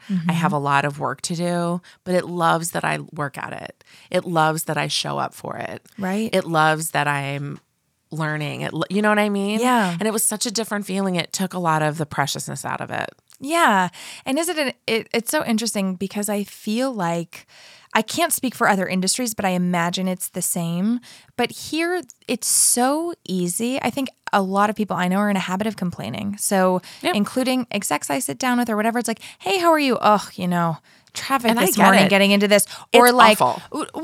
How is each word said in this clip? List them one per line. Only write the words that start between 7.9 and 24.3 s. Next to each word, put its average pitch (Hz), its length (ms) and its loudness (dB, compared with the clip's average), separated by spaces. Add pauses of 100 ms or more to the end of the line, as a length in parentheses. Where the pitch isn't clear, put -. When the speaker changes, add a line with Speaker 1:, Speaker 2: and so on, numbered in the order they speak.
Speaker 1:
learning. 151 500 -6
It 151 100 -6
lo-, 160 180 -4
you 202 120 0
know 214 60 2
what 208 100 2
I 208 100 2
mean? 202 320 -2
Speaker 2:
Yeah. 226 380 2
Speaker 1:
And 202 80 -2
it 220 60 0
was 220 120 -2
such - 220 -2
a 240 40 -4
different 208 360 -4
feeling. 190 300 0
It - 160 -4
took 185 220 -2
a 185 40 -4
lot 160 240 2
of 151 160 0
the 156 80 -2
preciousness 139 580 -4
out 131 160 -6
of - 100 -10
it. - 200 -6 (300)
Speaker 2:
Yeah. 262 480 2 (380)
And 262 120 0
is 330 100 0
it, 320 100 -4
an, 262 140 -2 (140)
it, 226 260 -2
it's 226 180 -2
so 302 140 0
interesting 214 520 -2
because 202 320 -6
I 208 160 -2
feel 247 480 -4
like, 170 540 -4 (460)
I 226 100 4
can't 330 300 -2
speak 247 220 -4
for - 140 2
other 190 180 2
industries, 190 480 -2
but 202 100 -8
I 185 60 0
imagine 180 560 0
it's 185 220 -6
the 180 140 -8
same. 180 580 -2 (360)
But - 140 -2
here, 339 520 -4 (260)
it's - 180 -4
so 302 680 2 (120)
easy. 190 560 -2
I 233 80 -2
think 269 180 -4 (240)